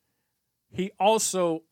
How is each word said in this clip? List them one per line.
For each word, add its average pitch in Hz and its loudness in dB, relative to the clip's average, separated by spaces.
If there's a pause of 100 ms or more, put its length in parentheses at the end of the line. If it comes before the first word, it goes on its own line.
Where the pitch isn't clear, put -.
(760)
he 190 -6
also 185 0